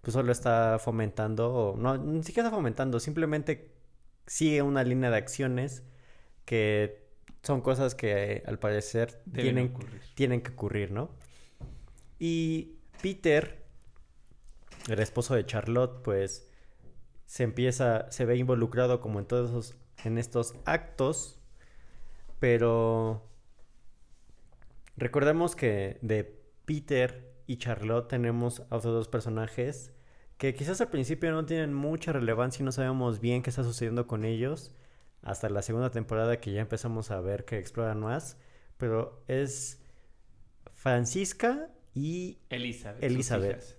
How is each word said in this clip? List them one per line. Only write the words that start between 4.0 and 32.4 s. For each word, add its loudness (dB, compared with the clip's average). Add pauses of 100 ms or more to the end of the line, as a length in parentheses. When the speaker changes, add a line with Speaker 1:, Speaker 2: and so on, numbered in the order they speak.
Speaker 1:
sigue 4
una 4
línea 4
de 4
acciones -2 (600)
que 2 (340)
son 0
cosas 2
que, 0
eh, -6
al -6
parecer, 0
Speaker 2:
Deben -4
Speaker 1:
tienen, 2
Speaker 2:
ocurrir. -10 (140)
Speaker 1:
tienen 2
que -8
ocurrir, -2
¿no? -4 (1080)
Y 0 (220)
Peter, 2 (1300)
el 2
esposo 2
de 2
Charlotte, 0
pues, -2 (760)
se -2
empieza, 2
se 0
ve 4
involucrado 4
como -2
en -4
todos 2
esos, -4 (260)
en 0
estos -2 (100)
actos, 0 (1000)
pero 4 (1700)
recordemos 4
que 0
de -2 (260)
Peter 0 (140)
y -4
Charlotte 0
tenemos 0 (100)
a -2
otros 0
dos 0
personajes -4 (440)
que 0
quizás -2
al 0
principio 0
no 0
tienen 0
mucha -2
relevancia 2